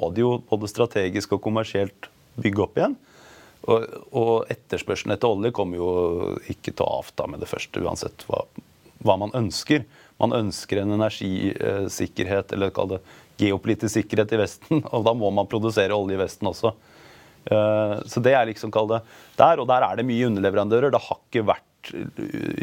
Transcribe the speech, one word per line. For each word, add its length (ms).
de 120
jo 140
både 200
strategisk 640
og 120
kommersielt 640
bygge 320
opp 120
igjen. 220
Og, 140
og 200
etterspørselen 640
etter 160
olje 240
kommer 240
jo 120
ikke 240
til 80
å 160
avta 320
med 100
det 80
første, 320
uansett 460
hva, 160
hva 220
man 100
ønsker. 540
Man 140
ønsker 480
en 160
energi, 560
eh, 340
sikkerhet, 640
eller 220
kall 220
det 20
geopolitisk 560
sikkerhet 340
i 80
Vesten, 460
<laughs> 80
og 100
da 140
må 160
man 160
produsere 480
olje 180
i 60
Vesten 260
også. 240
Eh, 440
så 160
det 140
er 100
liksom, 240
kall 220
det, 60
der, 240
og 80
der 160
er 140
det 100
mye 220
underleverandører. 640
Det 140
har 120
ikke 300
vært, 420
eh, 720